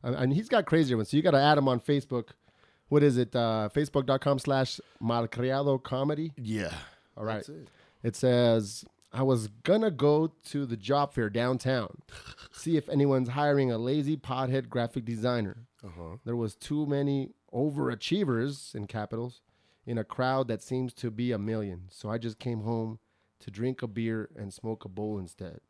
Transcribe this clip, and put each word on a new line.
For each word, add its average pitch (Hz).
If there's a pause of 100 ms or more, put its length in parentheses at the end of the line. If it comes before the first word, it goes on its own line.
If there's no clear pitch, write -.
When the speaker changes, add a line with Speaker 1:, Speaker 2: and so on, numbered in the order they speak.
Speaker 1:
And, 123
and 135
he's 214
got 214
crazier 143
ones. 107
So 143
you 160
gotta 151
add 147
him 135
on 123
Facebook. 135 (600)
What 147
is 139
it? 123
Uh, 113
Facebook 143
dot 135
com 143
slash 135 (220)
malcriado 127
comedy? 147
Speaker 2:
Yeah. 107 (460)
Speaker 1:
All 107
right. 107
Speaker 2:
That's -
it. 151 (360)
Speaker 1:
It 117
says, 117 (260)
"I 127
was 120 (160)
gonna 220
go 151 (180)
to 143
the 117
job 139
fair 110
downtown, 123 (220)
<laughs> -
see 160
if 147
anyone's 135
hiring 139
a 113
lazy 143
pothead 131
graphic 120
designer. 117 (180)
Speaker 2:
Uh-huh. 85
Speaker 1:
There 120
was 113
too 151
many 139 (200)
overachievers, 139
in 104
capitals, 113 (460)
in 120
a 110
crowd 131
that 110
seems 127
to 120
be 120
a 107
million. 101
So -
I 113
just 113
came 117
home 113 (400)
to -
drink 117
a 123
beer 113
and 101
smoke 110
a 98
bowl 104
instead. 87 (100)